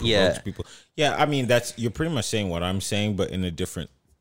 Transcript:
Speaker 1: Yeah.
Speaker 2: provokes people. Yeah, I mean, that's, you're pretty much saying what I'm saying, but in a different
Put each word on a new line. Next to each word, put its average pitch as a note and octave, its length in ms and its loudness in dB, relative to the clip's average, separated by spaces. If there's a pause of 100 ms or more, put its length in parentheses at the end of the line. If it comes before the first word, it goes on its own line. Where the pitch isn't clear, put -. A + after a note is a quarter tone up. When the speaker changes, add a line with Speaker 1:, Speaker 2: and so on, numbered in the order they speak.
Speaker 1:
Yeah. G#2+ 280 4
Speaker 2:
provokes - 160 -2
people. - 220 -8 (300)
Yeah, D3 220 2
I D3 80 6
mean, C#3 200 0
that's, A#2+ 300 2
you're A#2 140 -2
pretty D#3+ 240 -4
much A2+ 100 -2
saying G#2 240 -2
what E2+ 140 -2
I'm F#2 180 -2
saying, G#2 360 -2
but F#2 140 0
in F#2 140 -2
a F2 60 -2
different F2 400 -6 (300)